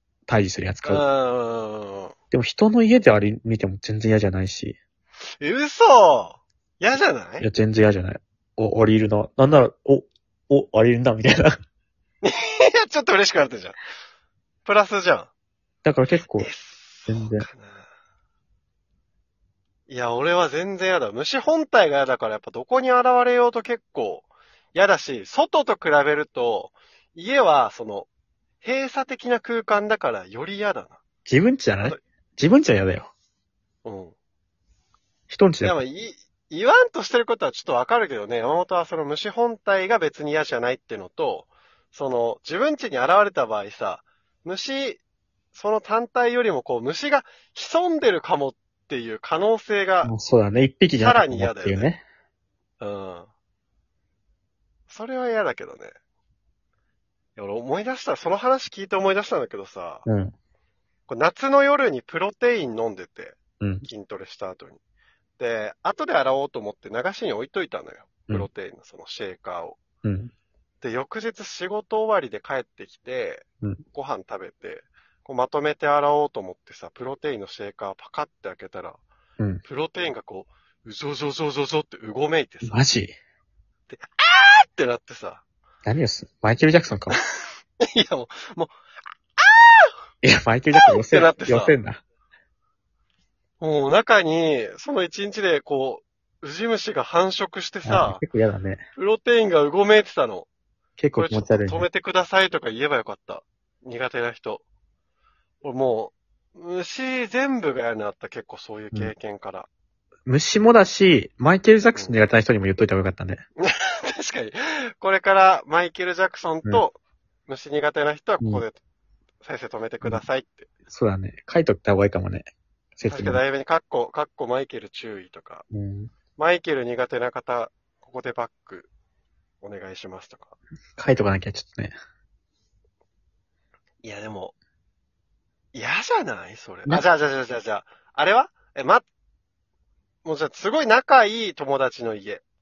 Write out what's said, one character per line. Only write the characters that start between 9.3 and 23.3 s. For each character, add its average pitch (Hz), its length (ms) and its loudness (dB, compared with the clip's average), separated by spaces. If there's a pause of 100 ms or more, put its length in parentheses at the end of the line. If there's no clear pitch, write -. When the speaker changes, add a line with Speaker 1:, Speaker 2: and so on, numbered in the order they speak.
Speaker 1:
な 135 100 6
ん 147 40 4
な 147 100 8
ら、 120 100 4 (140)
お、 139 180 4 (460)
お、 139 320 2
ア - 20 6
リ 120 80 6
い - 40 4
る 117 60 -2
ん - 20 -4
だ、 123 120 2
み 110 80 -8
た - 80 2
い - 60 -2
な。 156 160 4
Speaker 2:
<laughs> - 720 -16
い - 20 2 (480)
や、 453 140 2
ち 302 100 -4
ょ 285 40 -2
っ - 20 -4
と - 80 0
嬉 196 140 4
し - 60 -2
く - 40 0
な 151 80 4
っ 127 40 -8
た 117 100 -12
じ 90 100 -16
ゃ - 20 -16
ん。 - 40 -18 (920)
プ 202 80 -2
ラ 202 140 6
ス 202 160 -4
じ 180 80 2
ゃ 139 40 6
ん。 - 140 -8 (540)
Speaker 1:
だ 156 100 2
か - 80 0
ら 131 60 4
結 170 200 0
構、 104 140 -4
Speaker 2:
え、 95 60 -6 (600)
Speaker 1:
全 113 220 -4
然。 110 140 -2
Speaker 2:
そ - 40 -10
う - 40 -20
か - 80 -20
な。 - 60 -20 (2250)
い 135 80 -14
や、 120 180 -4
俺 147 180 0
は 175 160 2
全 180 300 -6
然 185 100 -2
嫌 180 120 0
だ。 104 120 -6
虫 156 260 -6
本 311 280 0
体 190 240 4
が 139 80 0
嫌 135 80 0
だ 127 100 0
か 113 120 -4
ら、 107 40 -4
や 107 60 -6
っ - 20 -12
ぱ - 100 -16
ど 120 140 -12
こ 254 160 0
に 262 100 -2
現 247 140 4 (220)
れ 247 80 2